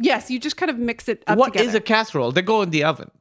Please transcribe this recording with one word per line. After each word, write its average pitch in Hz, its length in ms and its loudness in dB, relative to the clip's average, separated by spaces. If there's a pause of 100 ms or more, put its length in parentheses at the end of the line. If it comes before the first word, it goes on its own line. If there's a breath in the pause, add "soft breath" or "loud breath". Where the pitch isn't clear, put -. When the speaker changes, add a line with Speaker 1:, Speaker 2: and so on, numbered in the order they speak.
Speaker 1:
Yes, 247 300 0
you 254 100 -4
just 302 160 -6
kind 359 140 -2
of 247 80 -4
mix 233 300 -4
it 220 200 -4
up 180 100 2
Speaker 2:
What 254 160 4
is 214 80 0
Speaker 1:
together. 220 160 2
Speaker 2:
a - 20 0
casserole? 214 520 0
They 175 100 2
go 214 200 2
in 175 80 -2
the 156 140 2
oven. 151 260 -2 (100)